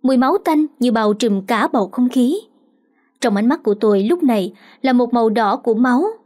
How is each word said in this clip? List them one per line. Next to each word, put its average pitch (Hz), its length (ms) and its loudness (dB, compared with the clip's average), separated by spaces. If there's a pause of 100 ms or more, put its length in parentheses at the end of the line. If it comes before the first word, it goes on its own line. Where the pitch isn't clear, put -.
Mùi 262 140 2
máu 269 280 2
tanh 311 220 2 (120)
như 247 140 0
bao 214 220 0
trùm 202 320 -2
cả 233 220 -2
bầu 196 240 -2
không 247 160 0
khí. 262 320 0 (800)
Trong 214 160 -2
ánh 214 100 0
mắt 269 160 0
của 208 120 0
tôi 202 280 2
lúc 339 200 0
này 220 300 0 (300)
là 262 100 0
một 247 220 0
màu 226 160 2
đỏ 214 260 0
của 233 180 -2
máu. 254 300 2 (220)